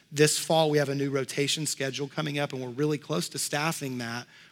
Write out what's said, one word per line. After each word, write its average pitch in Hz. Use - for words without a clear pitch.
This 147
fall, 160
we 147
have 139
a 139
new 139
rotation 139
schedule 135
coming 147
up, 143
and 131
we're 127
really 147
close 170
to 135
staffing 147
that 120